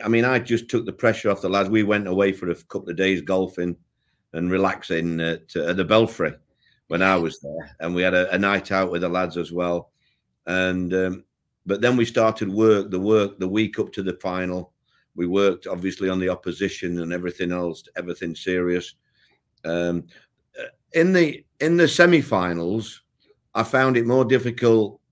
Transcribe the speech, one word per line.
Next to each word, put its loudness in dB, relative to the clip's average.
I -2
mean, 4
I 2
just -2
took -2
the -8
pressure 0
off -2
the -4
lads. 0
We 2
went 0
away 2
for -6
a -2
couple -10
of -8
days 2
golfing -2
and -4
relaxing -2
at, -6
uh, -2
at 0
the 0
Belfry 2
when -2
I 4
was -4
there, -14
and -6
we 0
had 2
a, 2
a 0
night -2
out 0
with -4
the -2
lads -2
as -6
well. -4
And, -2
um, -2
but -2
then 2
we 2
started 0
work, 4
the -4
work, 2
the -4
week -2
up -4
to -8
the -4
final. -6
We -4
worked 2
obviously -4
on 0
the 0
opposition -4
and -6
everything -6
else, -6
everything -8
serious. -4
Um, -2
in 4
the, 2
in 2
the 6
semi-finals, 2
I 0
found 2
it 2
more 4
difficult. 2